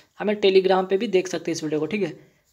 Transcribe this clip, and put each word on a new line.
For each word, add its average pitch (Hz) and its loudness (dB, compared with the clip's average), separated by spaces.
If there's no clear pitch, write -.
हमें 202 -2
Telegram 190 4
पे 196 0
भी 226 -2
देख 185 0
सकते 170 -6
हैं 160 -2
इस - -10
वीडियो 156 -4
को, 151 -4
ठीक 202 -4
है। 160 -8